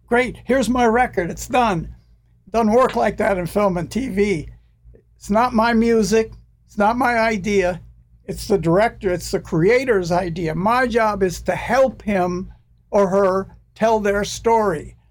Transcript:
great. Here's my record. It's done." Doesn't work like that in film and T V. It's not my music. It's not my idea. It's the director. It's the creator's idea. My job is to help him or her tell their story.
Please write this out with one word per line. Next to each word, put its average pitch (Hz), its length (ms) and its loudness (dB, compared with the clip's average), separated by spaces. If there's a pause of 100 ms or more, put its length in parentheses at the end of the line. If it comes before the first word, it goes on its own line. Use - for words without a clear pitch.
great. 240 380 0
Here's 247 240 2
my 247 180 2
record. 226 460 0
It's - 160 -12
done." 226 480 0 (540)
Doesn't 214 240 2
work 240 240 2
like 220 200 0
that 208 200 0
in 180 80 -4
film 196 320 0
and 160 120 -6
T 254 200 -4
V. 190 400 -2 (640)
It's - 140 -14
not 240 240 2
my 226 200 2
music. 220 600 2 (320)
It's - 120 -14
not 208 200 0
my 247 200 0
idea. 202 640 0 (460)
It's - 220 -10
the 202 100 2
director. 190 560 0
It's 170 180 -6
the 196 80 -2
creator's 196 720 0
idea. 175 440 -2
My 233 320 0
job 214 360 0
is 180 200 -2
to 180 120 -2
help 254 460 0
him 180 500 -2 (400)
or 202 160 4
her 190 480 0 (200)
tell 220 260 2
their 202 240 0
story. 202 720 -2 (140)